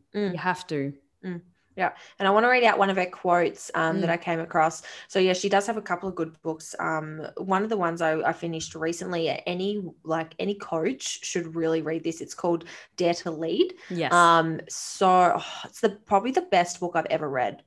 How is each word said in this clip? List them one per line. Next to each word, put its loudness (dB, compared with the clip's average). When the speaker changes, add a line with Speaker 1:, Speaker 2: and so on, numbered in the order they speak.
Speaker 1:
Mm. -2
Speaker 2:
You -6
have -2
to. -4
Speaker 1:
Mm. -8
Yeah. 0
And 2
I 6
wanna 6
read 4
out 4
one 4
of 0
her 0
quotes, 0
um, 0
that 0
Speaker 2:
Mm. 2
Speaker 1:
I 2
came -4
across. 0
So, -2
yeah, 4
she 0
does 2
have -4
a -6
couple -6
of -8
good -6
books. -8
Um, -4
one 0
of -4
the -2
ones -2
I, 0
I 0
finished -8
recently, -4
any, -4
like, -4
any -2
coach -4
should -6
really 0
read -6
this. -6
It's -12
called -2
Dare 2
to -6
Lead. -2
Speaker 2:
Yes. 0
Speaker 1:
Um, 6
so, 4
oh, -8
it's -16
the, 2
probably 2
the 2
best 2
book -4
I've 2
ever 0
read. -2